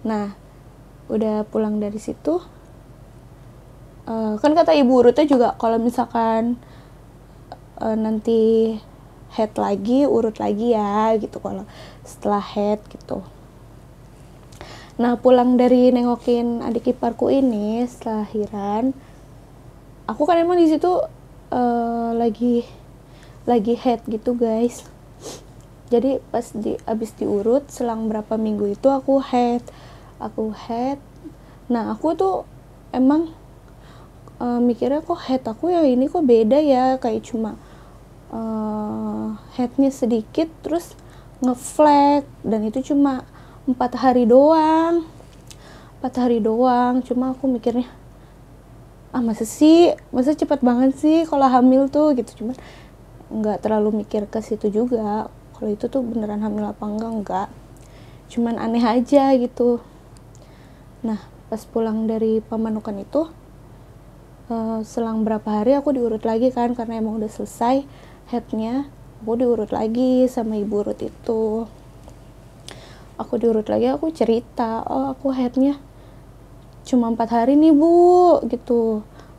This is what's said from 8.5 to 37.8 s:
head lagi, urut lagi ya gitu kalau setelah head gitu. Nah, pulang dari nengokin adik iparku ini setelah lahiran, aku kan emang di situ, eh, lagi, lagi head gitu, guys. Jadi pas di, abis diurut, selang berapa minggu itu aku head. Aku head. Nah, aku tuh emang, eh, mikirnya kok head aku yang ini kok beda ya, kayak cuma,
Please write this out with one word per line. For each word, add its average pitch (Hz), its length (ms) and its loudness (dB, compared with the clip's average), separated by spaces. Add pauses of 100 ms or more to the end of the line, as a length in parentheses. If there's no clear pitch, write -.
head 214 160 -2
lagi, 208 480 0
urut 226 400 0
lagi 214 320 0
ya 214 400 0
gitu 214 240 -6
kalau 196 240 -10 (400)
setelah 202 400 -4
head 208 480 -4
gitu. - 320 -10 (1800)
Nah, 240 160 0
pulang 247 400 4
dari 247 400 4
nengokin 240 640 -2
adik 233 320 -4
iparku 240 400 -2
ini 240 560 0
setelah 214 400 -8
lahiran, 208 640 -4 (1120)
aku 226 240 -2
kan 339 120 4
emang 349 200 2
di 339 80 6
situ, 330 320 2 (500)
eh, 233 640 -2
lagi, 233 540 0 (800)
lagi 233 260 2
head 233 320 -2
gitu, 226 320 -4
guys. 233 480 -2 (1040)
Jadi 262 400 0
pas 240 240 -6
di, 214 320 -6
abis 220 320 -6
diurut, 214 560 -2
selang 226 380 -4
berapa 214 260 -6
minggu 208 380 -4
itu - 160 -2
aku 269 320 0
head. 247 400 0 (580)
Aku 220 340 -8
head. 254 460 -6 (680)
Nah, 220 240 -2
aku 311 240 -2
tuh 381 200 -4 (600)
emang, 294 380 2 (1080)
eh, 240 220 -4
mikirnya 247 420 0
kok 339 220 -6
head 262 240 -2
aku 320 240 -4
yang 320 160 4
ini 254 180 2
kok 339 160 -2
beda 233 380 4
ya, 262 400 2
kayak 220 260 -4
cuma, 220 320 -8 (720)